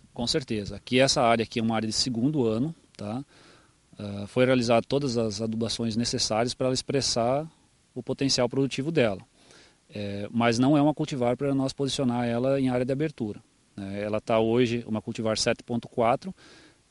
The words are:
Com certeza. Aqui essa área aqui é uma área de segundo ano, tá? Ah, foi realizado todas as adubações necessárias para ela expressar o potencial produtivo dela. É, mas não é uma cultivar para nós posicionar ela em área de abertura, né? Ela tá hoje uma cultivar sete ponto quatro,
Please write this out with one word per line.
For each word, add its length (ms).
Com 140
certeza. 520
Aqui 220
essa 220
área 220
aqui 160
é 20
uma 140
área 120
de 60
segundo 540
ano, 260
tá? 260
Ah, 280
foi 160
realizado 440
todas 320
as 200
adubações 560
necessárias 600
para 100
ela 80
expressar 760
o 80
potencial 480
produtivo 420
dela. 300
É, 380
mas 260
não 180
é 60
uma 140
cultivar 420
para 160
nós 200
posicionar 540
ela 320
em 100
área 160
de 60
abertura, 480
né? 240
Ela 180
tá 200
hoje 480
uma 120
cultivar 380
sete 240
ponto 260
quatro, 460